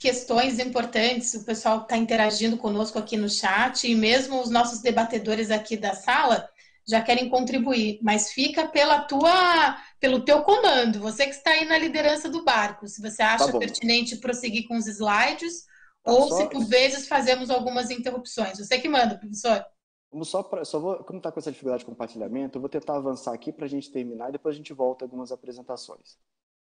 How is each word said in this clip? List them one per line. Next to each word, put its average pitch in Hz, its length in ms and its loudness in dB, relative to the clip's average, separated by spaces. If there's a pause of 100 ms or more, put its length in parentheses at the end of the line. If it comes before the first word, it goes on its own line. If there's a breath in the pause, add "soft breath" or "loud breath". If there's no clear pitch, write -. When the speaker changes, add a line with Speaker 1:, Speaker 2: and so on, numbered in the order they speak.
Speaker 1:
questões 247 580 0
importantes. 240 760 -2
O 214 100 -10
pessoal 220 420 0
tá 240 100 -2
interagindo 226 640 0
conosco 220 400 -4
aqui - 180 -6
no 208 120 0
chat 208 580 0
e 233 80 2
mesmo 254 460 2
os 240 100 -4
nossos 240 320 2
debatedores 220 720 0
aqui 214 240 -2
da 208 180 -4
sala 254 560 2 (360 soft breath)
já 220 160 2
querem 247 260 2
contribuir, 247 760 0
mas 214 300 0
fica 294 340 0
pela 302 360 4
tua, 330 760 4 (240 loud breath)
pelo 254 240 2
teu 294 180 6
comando, 262 580 4
você 220 240 -2
que 277 100 -6
está - 160 0
aí 311 160 4
na 320 100 2
liderança 302 540 0
do 330 120 -4
barco, 214 460 0
se 202 140 -14
você 214 200 -4
acha 226 220 4
Speaker 2:
Tá 277 80 0
bom. 240 60 2
Speaker 1:
pertinente 233 580 0
prosseguir 240 500 -4
com 240 80 -8
os 220 120 -2
slides, 220 800 -2 (360 soft breath)
Speaker 2:
Tá, 233 100 0
Speaker 1:
ou 247 160 6
Speaker 2:
só 165 100 0
Speaker 1:
se 208 100 2
por 262 160 -2
vezes 262 420 2
fazemos 254 440 0
algumas 247 400 -2
interrupções. 247 680 -6
Você 208 200 -2
que 285 100 -4
manda, 240 300 2
professor. 208 460 -2 (460)
Speaker 2:
Vamos 156 180 -10
só 190 140 -4
pra, 196 220 -8
só 156 160 -6
vou, 180 240 -6
como 185 160 -14
tá 165 100 -8
com 156 80 -10
essa 151 120 -8
dificuldade 127 300 -6
de - 60 -18
compartilhamento, 120 680 -8
eu 127 60 -8
vou 135 80 -6
tentar 147 260 -6
avançar 135 380 -6
aqui 117 180 -10
pra 151 140 -10
gente 139 260 -8
terminar 120 380 -8
e - 20 -12
depois 147 220 -6
a - 20 -14
gente 147 160 -18
volta 131 320 -4
algumas 127 260 -12
apresentações. 123 840 -16 (480)